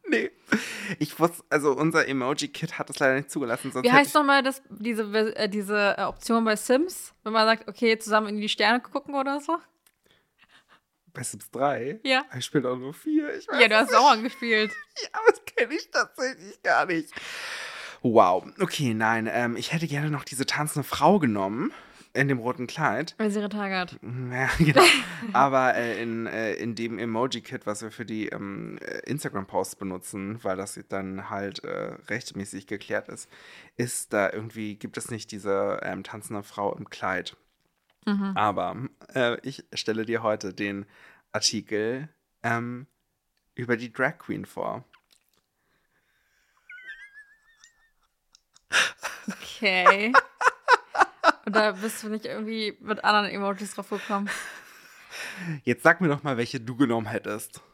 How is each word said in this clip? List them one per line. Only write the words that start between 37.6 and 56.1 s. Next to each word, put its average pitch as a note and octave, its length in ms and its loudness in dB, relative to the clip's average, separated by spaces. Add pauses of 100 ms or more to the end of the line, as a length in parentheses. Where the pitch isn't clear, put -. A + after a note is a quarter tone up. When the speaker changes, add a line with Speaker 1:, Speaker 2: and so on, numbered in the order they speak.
Speaker 2:
Mhm. G3 300 -2
Speaker 1:
Aber, F#2 400 0 (400)
äh, A#2+ 320 2
ich - 160 -12 (100)
stelle A2 320 -2
dir A2+ 160 -2
heute G#2+ 320 -2
den G2+ 320 -6 (460)
Artikel, A2 800 -2 (340)
ähm, A#2+ 440 -4 (680)
über A#2+ 220 0
die A#2 160 -10
Drag C3+ 240 -2
Queen G2+ 280 -8
vor. - 380 -8 (4000)
Speaker 2:
Okay. G3 840 4 (1300)
Und G3+ 100 -4
da G#3+ 180 4
bist G#3+ 300 -8
du G#3+ 60 -8
nicht A3 160 -6
irgendwie G#3+ 560 -6
mit G#3 220 -4
anderen G#3 300 4
Emojis G3 420 -4
drauf G3+ 140 -12
gekommen? G3+ 400 -4 (1300)
Speaker 1:
Jetzt B2 200 0
sag E3+ 180 8
mir F3 60 4
doch C#3+ 160 2